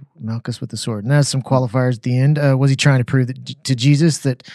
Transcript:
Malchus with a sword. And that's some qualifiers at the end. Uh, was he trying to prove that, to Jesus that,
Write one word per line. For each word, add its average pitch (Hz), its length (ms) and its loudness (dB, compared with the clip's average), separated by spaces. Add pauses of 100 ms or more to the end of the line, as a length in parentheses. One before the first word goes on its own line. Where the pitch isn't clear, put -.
(200)
Malchus 113 420 -8
with - 120 -10
a 110 40 -10
sword. 107 260 -6
And 120 80 -4
that's 143 160 4
some 135 140 -4
qualifiers 127 540 0
at 110 80 -16
the 127 140 0
end. 143 200 2
Uh, 143 200 2
was 135 120 2
he 135 60 2
trying 139 240 2
to 120 60 0
prove 131 220 0
that, - 360 -14
to 135 120 -2
Jesus 143 440 2
that, 127 240 -4 (120)